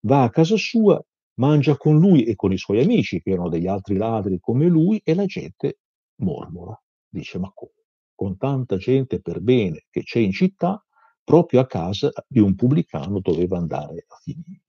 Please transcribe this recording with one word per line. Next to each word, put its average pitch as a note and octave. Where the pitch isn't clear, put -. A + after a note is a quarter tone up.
va C3+
a A#2+
casa E3
sua, G#3
mangia C#3+
con D3+
lui E3+
e A2
con F#2+
i F#2
suoi G2+
amici, D3
che G2
erano F2
degli E2+
altri G2
ladri G#2
come C#3
lui, F3
e D#3+
la G3
gente -
mormora, F2
dice: F2+
"Ma F#2+
come? -
Con G2
tanta C3
gente B2+
per E2
bene G#2
che -
c'è -
in F#3+
città, F#3+
proprio D#3
a -
casa G2
di A#2+
un G2
pubblicano A#2+
doveva F2
andare D#2+
a -
finire." E3+